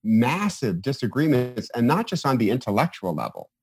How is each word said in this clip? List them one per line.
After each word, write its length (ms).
massive 760
disagreements, 920
and 120
not 200
just 200
on 100
the 140
intellectual 640
level. 360